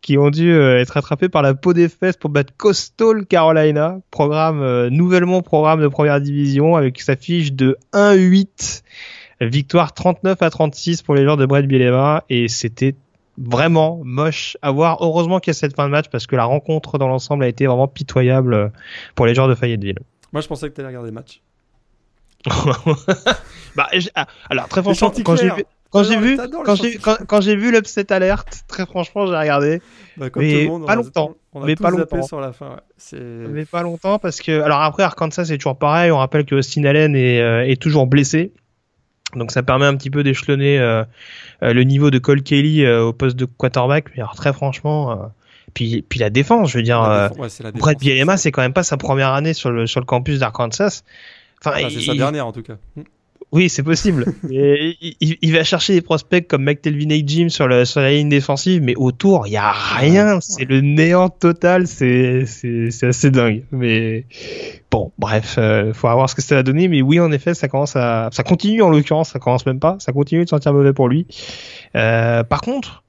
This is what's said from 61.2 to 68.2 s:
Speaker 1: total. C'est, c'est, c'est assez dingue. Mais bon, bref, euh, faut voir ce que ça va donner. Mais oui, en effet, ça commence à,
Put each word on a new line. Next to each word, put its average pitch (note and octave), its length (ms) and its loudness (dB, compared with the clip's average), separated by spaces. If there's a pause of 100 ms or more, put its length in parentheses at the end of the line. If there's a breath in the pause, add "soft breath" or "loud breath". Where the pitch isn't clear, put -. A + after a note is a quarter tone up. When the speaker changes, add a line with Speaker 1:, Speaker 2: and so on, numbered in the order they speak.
Speaker 1:
total. F3 580 2
C'est, B2+ 600 2
c'est, A#2 440 -6
c'est B2 180 -2
assez B2+ 220 2
dingue. A#2+ 400 2
Mais A2+ 540 -2 (680 loud breath)
bon, A2 280 -4
bref, G#2+ 400 -2
euh, A2 340 0
faut - 160 -2
voir C3 220 2
ce - 40 -10
que - 60 -8
ça - 140 0
va C3 80 4
donner. D3 260 2
Mais D3+ 140 2
oui, D3+ 180 2
en E3+ 100 2
effet, D3+ 220 -2
ça D3+ 160 -4
commence C#3 260 -4
à, A#2 380 -2